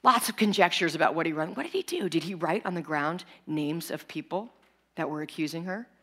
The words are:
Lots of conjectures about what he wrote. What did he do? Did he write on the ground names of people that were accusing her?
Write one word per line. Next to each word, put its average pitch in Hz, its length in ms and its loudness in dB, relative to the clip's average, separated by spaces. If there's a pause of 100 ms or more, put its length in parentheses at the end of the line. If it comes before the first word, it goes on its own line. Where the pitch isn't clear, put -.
Lots 240 280 6
of - 80 -6
conjectures 180 580 4
about 156 180 4
what 165 120 0
he 160 80 0
wrote. 156 240 -2
What 285 60 -4
did 349 100 -8
he 381 80 0
do? 339 260 -4
Did 165 160 0
he 185 120 -6
write 170 300 0
on 185 80 -2
the 175 80 -2
ground 156 440 -2 (200)
names 156 460 -2
of - 160 -6
people 185 460 -6 (420)
that 156 140 -2
were 151 120 -4
accusing 156 440 -4
her? 196 240 -6 (140)